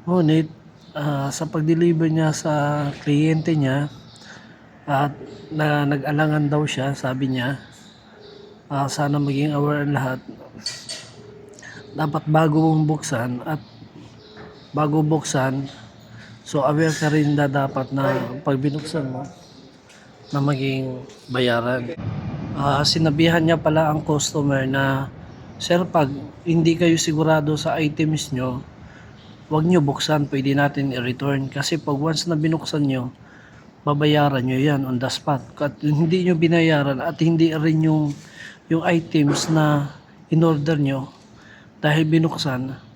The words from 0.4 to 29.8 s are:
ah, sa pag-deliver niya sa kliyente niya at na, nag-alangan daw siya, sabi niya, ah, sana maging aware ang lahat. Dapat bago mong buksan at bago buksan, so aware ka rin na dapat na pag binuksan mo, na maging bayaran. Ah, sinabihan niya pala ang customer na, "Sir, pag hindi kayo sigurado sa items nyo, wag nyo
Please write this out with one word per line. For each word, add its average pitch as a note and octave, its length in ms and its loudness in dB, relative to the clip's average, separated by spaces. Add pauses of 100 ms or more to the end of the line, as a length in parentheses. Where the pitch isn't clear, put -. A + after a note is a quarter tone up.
ah, C#3+ 320 -2
sa D#3 160 -6
pag-deliver D#3+ 640 2
niya D#3 240 2
sa D3 560 -2 (160)
kliyente D#3 480 2
niya C#3+ 320 0 (1040)
at C#3+ 240 0 (400)
na, D3 320 0
nag-alangan D3 640 0
daw D3+ 160 0
siya, C#3 320 -4
sabi C3 400 -4
niya, B2+ 240 -4 (1040)
ah, C#3 240 -4
sana C#3+ 320 0
maging C#3+ 320 0
aware D3 320 0
ang C#3+ 80 0
lahat. C3 260 -2 (1700)
Dapat D3+ 320 -4
bago D#3 480 4
mong D#3 160 4
buksan B2+ 560 -4
at D#3 160 -6 (1120)
bago D3+ 320 2
buksan, C#3 640 -2 (720)
so C#3+ 240 -2
aware D3+ 320 2
ka D3+ 160 0
rin D3 240 2
na C#3+ 80 4
dapat C3+ 480 -2
na C3+ 240 0 (240)
pag C#3 160 0
binuksan D3 480 -4
mo, B2+ 160 -8 (1120)
na C#3+ 80 0
maging C3+ 640 -2 (240)
bayaran. B2 640 0 (640)
Ah, C#3 240 0
sinabihan D#3+ 640 2
niya D#3+ 160 2
pala D#3 320 2
ang D3+ 80 -2
customer C#3+ 640 0
na, C3+ 480 -2 (480)
"Sir, F3 240 0
pag D3+ 240 2 (320)
hindi E3 320 2
kayo E3 240 4
sigurado D#3 560 2
sa D3+ 240 -2
items D#3 560 -2
nyo, B2+ 320 -4 (840)
wag D#3+ 160 2
nyo F3 160 6